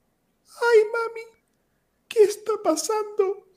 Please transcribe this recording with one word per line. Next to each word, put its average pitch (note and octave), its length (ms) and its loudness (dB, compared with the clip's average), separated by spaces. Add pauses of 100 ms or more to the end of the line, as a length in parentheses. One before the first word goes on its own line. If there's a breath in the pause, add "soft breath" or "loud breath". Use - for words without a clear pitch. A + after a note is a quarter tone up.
(480)
'Ay, A#4 320 2 (120)
mami, A4+ 300 -6 (880)
¿qué A4 160 4
está G#4 300 -2 (100)
pasando?'". G4+ 840 -2 (120)